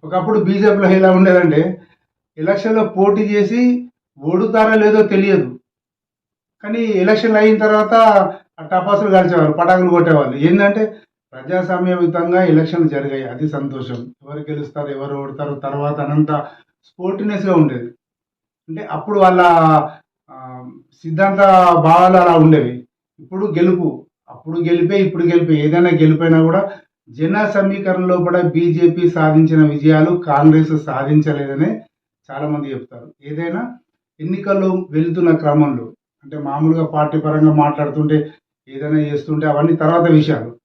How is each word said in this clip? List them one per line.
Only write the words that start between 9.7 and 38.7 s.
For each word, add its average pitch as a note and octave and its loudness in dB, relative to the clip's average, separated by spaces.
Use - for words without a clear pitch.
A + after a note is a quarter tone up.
కొట్టేవాళ్ళు. D#3 2
ఏంటంటే G3+ 0
ప్రజాస్వామ్యయుతంగా F3 -2
ఎలక్షన్లు D#3+ 0
జరిగాయి, C#3 -6
అది B2+ -8
సంతోషం. B2+ -10
ఎవరు D3 -16
గెలుస్తారు, D3 -12
ఎవరు C#3 -10
ఓడతారు C#3 -10
తర్వాత C#3+ -8
అనంత D3 -4
స్పోర్టినెస్గా F#3+ -4
ఉండేది. C3 0
అంటే D#3+ -12
అప్పుడు G3+ -6
వాళ్ళ, F#3 4
ఆ, C3+ -20
సిద్ధాంత F#3+ -2
భావాలు F3+ 6
అలా F3 4
ఉండేవి. C3 2
ఇప్పుడు F#3 -8
గెలుపు, F3 -2
అప్పుడు D#3+ -10
గెలిపే, E3+ 0
ఇప్పుడు E3+ -2
గెలిపే, E3+ 2
ఏదైనా D#3 2
గెలుపైనా D#3+ 2
కూడా F3 -2
జన F3+ -4
సమీకరణలో F#3 -2
కూడా F3 0
బీజేపీ E3+ 0
సాధించిన D#3 2
విజయాలు D#3 2
కాంగ్రెస్ D#3 2
సాధించలేదనే C#3+ -2
చాలామంది C#3+ -8
చెప్తారు. A#2+ -18
ఏదైనా E3+ -10
ఎన్నికల్లో F#3+ -4
వెళ్తున్న E3 0
క్రమంలో, D3 -2
అంటే D3 -16
మామూలుగా D3+ -2
పార్టీ D3+ -2
పరంగా D#3 2
మాట్లాడుతుంటే D3+ -2
ఏదైనా D3 -4